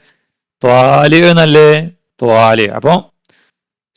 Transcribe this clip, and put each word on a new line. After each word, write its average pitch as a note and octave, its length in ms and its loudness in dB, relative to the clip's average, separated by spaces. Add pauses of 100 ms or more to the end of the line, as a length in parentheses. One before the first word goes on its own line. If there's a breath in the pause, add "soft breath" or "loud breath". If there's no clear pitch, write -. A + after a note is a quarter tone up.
(640)
ത്വാലി C#3 560 0 (120)
എന്നല്ലേ? D#3 380 2 (500)
ത്വാലി. A2+ 480 0 (100)
അപ്പൊ C#3+ 160 -2 (1040)